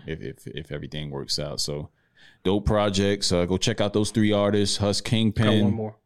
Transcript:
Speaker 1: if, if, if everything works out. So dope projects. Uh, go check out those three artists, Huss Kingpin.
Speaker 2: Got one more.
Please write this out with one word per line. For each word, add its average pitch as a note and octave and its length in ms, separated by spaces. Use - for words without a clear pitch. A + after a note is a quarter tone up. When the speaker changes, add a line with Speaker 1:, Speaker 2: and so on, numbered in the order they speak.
Speaker 1:
if, D#2 160
if, - 260
if - 240
everything D2 380
works C#2 300
out. D2 200
So D2 300
dope G2+ 220
projects. G2+ 680
Uh, F2 140
go F#2 120
check A2 240
out G#2 120
those G#2 180
three G#2+ 200
artists, G2+ 460
Huss G2+ 240
Kingpin. A2+ 440
Speaker 2:
Got G#2+ 180
one G2+ 100
more. G#2+ 220